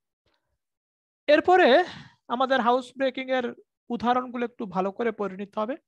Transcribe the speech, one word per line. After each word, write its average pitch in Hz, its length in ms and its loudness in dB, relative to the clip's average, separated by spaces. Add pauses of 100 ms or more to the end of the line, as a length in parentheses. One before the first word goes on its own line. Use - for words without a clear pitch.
(1300)
এরপরে 311 580 6 (440)
আমাদের 254 320 0
হাউস 247 360 0
ব্রেকিং 262 340 -4
এর 240 240 -4 (340)
উদাহরণগুলো 247 560 -2
একটু 240 220 -10
ভালো 190 260 -4
করে 226 200 -4
পড়ে 196 240 -8
নিতে 202 240 -10
হবে 226 160 -6 (120)